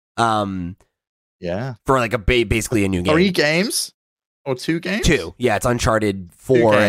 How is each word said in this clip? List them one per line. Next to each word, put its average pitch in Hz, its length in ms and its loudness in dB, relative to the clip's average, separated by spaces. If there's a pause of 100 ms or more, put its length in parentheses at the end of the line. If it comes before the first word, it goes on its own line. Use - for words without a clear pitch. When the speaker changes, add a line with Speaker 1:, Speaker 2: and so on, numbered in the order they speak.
(180)
Speaker 1:
Um, 98 580 -2 (640)
Speaker 2:
Yeah. 110 360 -6 (100)
Speaker 1:
for, 135 140 2
like, 113 140 -2
a 123 60 0
ba-, 120 260 2
basically 104 400 0
a 95 40 0
new 95 120 0
game. 92 120 0
Speaker 2:
Three 180 180 4
games? 175 600 -2 (540)
Or 139 100 -4
two 160 240 -4
games? 196 280 -4
Speaker 1:
Two. 110 300 0
Yeah, 120 180 0
it's 98 100 -2
Uncharted 107 680 0
Speaker 2:
Two - 60 -20
Speaker 1:
four 117 380 4
and 104 140 4